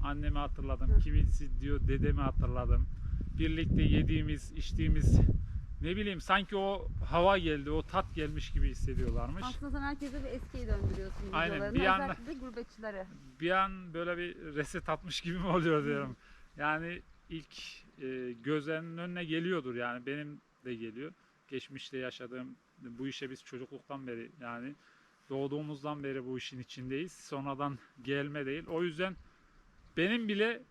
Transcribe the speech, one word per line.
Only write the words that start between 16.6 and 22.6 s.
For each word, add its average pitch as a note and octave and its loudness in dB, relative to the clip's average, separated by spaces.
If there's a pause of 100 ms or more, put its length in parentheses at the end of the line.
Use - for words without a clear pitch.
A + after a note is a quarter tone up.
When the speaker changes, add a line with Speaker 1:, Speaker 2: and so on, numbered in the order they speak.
Speaker 1:
Yani D#3+ -4 (280)
ilk, D#3 -12 (440)
e, B2+ -6 (120)
gözlerinin D#3+ -2
önüne F3 -6
geliyordur D#3+ -2
yani A#2+ -4
benim D3 -6 (240)
de B2+ -6
geliyor. A2+ -10 (360)
Geçmişte C3+ -10
yaşadığım, B2+ -10 (260)